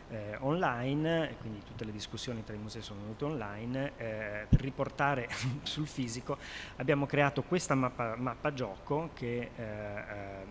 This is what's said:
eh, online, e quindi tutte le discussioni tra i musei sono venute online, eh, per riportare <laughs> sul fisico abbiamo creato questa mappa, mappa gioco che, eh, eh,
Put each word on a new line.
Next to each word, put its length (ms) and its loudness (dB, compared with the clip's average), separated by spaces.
eh, 320 -6
online, 880 2
e 60 -8
quindi 260 -6
tutte 220 -8
le 60 -4
discussioni 520 -4
tra 100 -8
i 60 -6
musei 240 -8
sono 180 -8
venute 240 -4
online, 720 -2
eh, 500 -2
per 140 10
riportare 680 2
<laughs> 140 -2
sul 240 -2
fisico 500 -2
abbiamo 320 4
creato 340 6
questa 320 2
mappa, 420 4
mappa 380 0
gioco 600 -2
che, 420 -2
eh, 80 -6
eh, 880 -6